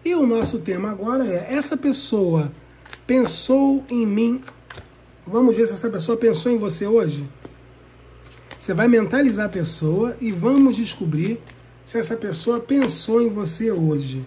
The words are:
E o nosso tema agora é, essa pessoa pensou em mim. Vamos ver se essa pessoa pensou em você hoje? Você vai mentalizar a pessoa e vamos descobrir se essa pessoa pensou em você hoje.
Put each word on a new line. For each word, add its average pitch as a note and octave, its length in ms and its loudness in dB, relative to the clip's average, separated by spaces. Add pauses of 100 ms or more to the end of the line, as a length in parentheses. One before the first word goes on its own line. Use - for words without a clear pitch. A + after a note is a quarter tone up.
E F4 100 0
o D4+ 100 4
nosso A3+ 340 0
tema F#3+ 300 -4
agora A3+ 380 -2
é, F#3 260 -4
essa C#4+ 220 -2
pessoa F#3 720 0 (560)
pensou C4+ 840 2
em A#3+ 160 0
mim. A#3 360 0 (840)
Vamos A3+ 300 4
ver A3+ 100 4
se G3+ 60 -4
essa A3 160 -4
pessoa G3+ 280 -2
pensou A3+ 360 2
em A#3 40 2
você G#3 300 -4
hoje? D3+ 420 0 (1300)
Você - 160 -6
vai G#3+ 140 2
mentalizar A3+ 600 2
a - 20 -4
pessoa F#3 720 -2
e A3+ 100 -4
vamos A#3 460 4
descobrir G3 640 -2 (420)
se - 140 -6
essa A3+ 180 -2
pessoa A3+ 460 -2
pensou A#3+ 600 0
em A#3 60 2
você G#3 420 -2
hoje. D3 580 -2